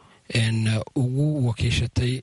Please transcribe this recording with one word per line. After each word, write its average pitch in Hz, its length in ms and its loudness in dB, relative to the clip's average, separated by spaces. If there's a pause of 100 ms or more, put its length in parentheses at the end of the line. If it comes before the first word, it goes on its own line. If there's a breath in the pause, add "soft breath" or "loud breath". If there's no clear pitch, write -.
(280 loud breath)
een, 113 300 0 (340)
ugu 135 340 0 (180)
wakiishatay 123 680 0 (100)